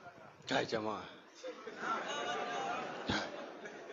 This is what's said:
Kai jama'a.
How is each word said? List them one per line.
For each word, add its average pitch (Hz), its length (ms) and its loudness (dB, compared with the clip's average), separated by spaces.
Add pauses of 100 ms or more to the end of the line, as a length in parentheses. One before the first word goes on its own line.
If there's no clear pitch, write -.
(480)
Kai 131 180 6
jama'a. 107 380 4 (3000)